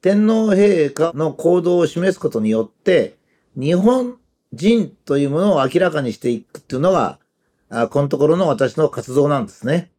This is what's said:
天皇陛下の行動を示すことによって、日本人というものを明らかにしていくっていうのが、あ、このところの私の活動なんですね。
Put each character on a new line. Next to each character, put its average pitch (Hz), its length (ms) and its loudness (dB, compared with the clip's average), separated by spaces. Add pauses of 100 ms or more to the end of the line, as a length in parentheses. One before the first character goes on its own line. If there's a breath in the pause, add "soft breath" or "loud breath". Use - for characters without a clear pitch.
天 202 260 2
皇 220 220 2
陛 185 420 2
下 160 240 -2
の 151 160 -2
行 175 300 0
動 175 160 0
を 170 100 2
示 180 240 -2
す - 80 -6
こ 156 100 -4
と 113 120 -4
に 107 80 0
よ 110 160 0
っ - 180 -20
て、 170 320 0 (400)
日 143 180 -2
本 247 440 0 (380)
人 190 340 0 (160)
と 143 120 0
い 143 80 0
う 139 40 -2
も 151 120 -2
の 196 140 2
を 139 60 2
明 139 200 0
ら 180 100 2
か 151 100 -4
に 120 120 -4
し - 40 -12
て 123 140 -4
い 113 100 -4
く - 180 -20
っ - 20 -20
て - 140 -12
い - 20 -4
う 131 40 -2
の 180 100 2
が、 123 280 -2 (500)
あ、 117 180 -2
こ - 140 -2
の 143 60 -2
と 143 100 -4
こ 143 100 2
ろ 165 100 4
の 185 100 0
私 131 300 -2
の 117 120 0
活 127 240 -12
動 139 140 2
な 143 120 0
ん 113 60 -6
で - 60 -18
す - 160 -12
ね。 170 320 -4